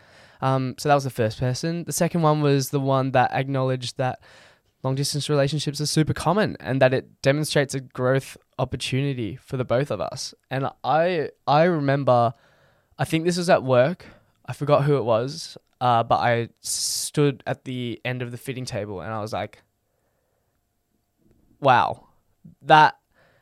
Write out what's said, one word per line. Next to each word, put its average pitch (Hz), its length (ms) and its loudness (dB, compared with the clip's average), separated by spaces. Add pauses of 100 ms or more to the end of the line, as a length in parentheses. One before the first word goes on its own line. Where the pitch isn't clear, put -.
(420)
Um, 131 360 -2
so - 120 -6
that 143 60 6
was 139 80 0
the 135 60 -4
first 113 300 -2
person. 165 440 -4
The 147 100 -10
second 175 280 0
one 151 200 4
was 139 280 2
the 143 100 -2
one 135 320 0
that 127 200 2
acknowledged 131 640 -4
that 127 220 -4 (640)
long 131 120 -2
distance 143 340 -4
relationships 143 500 0
are 151 60 -4
super 147 280 2
common 170 460 0
and 127 220 0
that 131 120 4
it - 280 -6
demonstrates 143 540 0
a 139 60 -6
growth 131 560 -2 (200)
opportunity 131 800 -4
for - 220 -10
the 123 80 -2
both 127 260 0
of 101 100 -4
us. - 320 -8 (160)
And 135 200 -4 (140)
I, 156 460 0 (160)
I 151 180 4
remember, 139 680 2 (640)
I 143 80 -2
think 160 200 0
this 175 120 0
was 175 120 -4
at 156 140 6
work. 131 420 2 (400)
I 127 80 -10
forgot 143 300 2
who 143 140 2
it 120 60 0
was, 120 540 -2 (220)
uh, 120 220 2
but 120 180 2
I 117 300 0 (120)
stood - 840 -2
at - 200 -8
the 123 380 -8
end 127 180 -6
of 120 100 -8
the 120 60 -12
fitting 127 280 -10
table 104 360 -8
and 101 120 -10
I 110 80 -8
was 107 120 -8
like, 104 300 -8 (2000)
"Wow, 120 480 2 (540)
that, 156 360 6 (440)